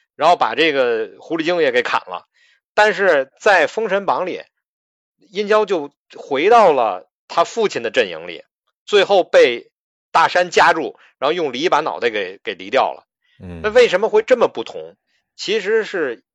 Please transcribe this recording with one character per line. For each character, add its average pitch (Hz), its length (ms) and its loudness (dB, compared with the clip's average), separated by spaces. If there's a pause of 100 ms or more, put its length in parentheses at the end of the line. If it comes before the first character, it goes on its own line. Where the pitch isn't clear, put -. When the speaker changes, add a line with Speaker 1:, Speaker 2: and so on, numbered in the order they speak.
(160)
Speaker 1:
然 147 120 0
后 175 80 4
把 113 180 -2
这 156 180 0
个 117 460 -2
狐 165 200 -8
狸 156 60 -6
精 170 180 -2
也 135 100 2
给 123 100 0
砍 - 200 -4
了。 90 240 -14 (480)
但 214 200 4
是 170 460 0
在 180 260 4
封 220 220 -6
神 196 180 -2
榜 151 200 -2
里， 107 160 -10 (760)
殷 202 320 -8
郊 214 160 2
就 165 260 -4 (240)
回 143 360 -2
到 220 220 8
了 110 360 -2 (180)
他 - 180 -2
父 214 240 -2
亲 131 140 -8
的 113 80 -6
阵 104 180 0
营 85 200 -12
里， 85 160 -16 (400)
最 202 200 2
后 190 200 2
被 139 460 2 (400)
大 165 180 2
山 180 220 -2
夹 170 240 4
住， 139 240 -6 (200)
然 131 100 -2
后 160 40 2
用 165 200 -4
犁 135 160 -2
把 151 120 2
脑 127 200 -6
袋 120 100 -2
给， 98 340 -6
给 101 100 -8
犁 92 160 -16
掉 110 220 0
了。 - 140 -20 (360)
Speaker 2:
嗯。 87 200 -16
Speaker 1:
那 214 80 -4
为 233 180 6
什 180 120 0
么 214 80 0
会 214 140 2
这 254 140 2
么 202 120 2
不 113 160 -10
同？ 82 320 -16 (400)
其 214 240 -4
实 214 240 -2
是 147 400 -6 (100)